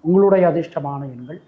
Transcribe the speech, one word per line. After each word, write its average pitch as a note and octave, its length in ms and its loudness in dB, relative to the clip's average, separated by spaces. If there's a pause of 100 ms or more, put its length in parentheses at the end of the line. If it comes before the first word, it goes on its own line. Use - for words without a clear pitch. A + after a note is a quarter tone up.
உங்களுடைய F#3 460 4
அதிர்ஷ்டமான C#3+ 540 -4
எண்கள் C3 460 -14